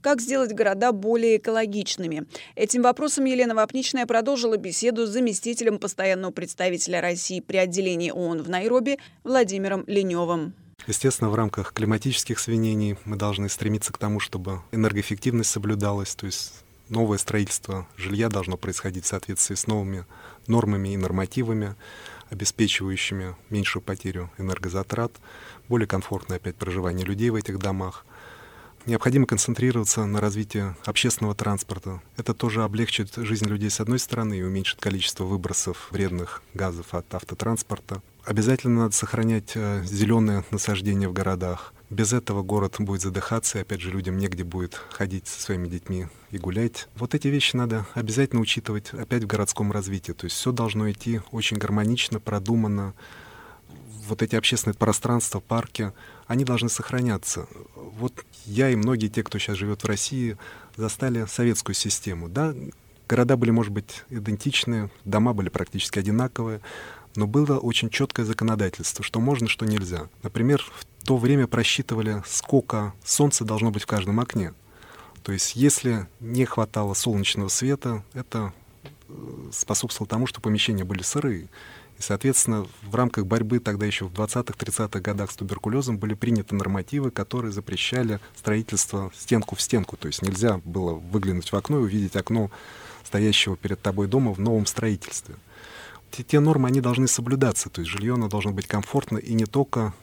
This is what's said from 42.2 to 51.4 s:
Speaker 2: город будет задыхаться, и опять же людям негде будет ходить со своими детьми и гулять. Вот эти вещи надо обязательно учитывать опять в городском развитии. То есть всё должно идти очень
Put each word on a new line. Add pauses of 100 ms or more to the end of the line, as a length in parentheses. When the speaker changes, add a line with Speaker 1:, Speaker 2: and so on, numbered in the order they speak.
Speaker 2:
город
будет
задыхаться,
и
опять
же
людям
негде
будет (140)
ходить
со
своими
детьми (240)
и
гулять.
Вот
эти
вещи
надо
обязательно
учитывать
опять
в
городском
развитии.
То
есть
всё
должно
идти (140)
очень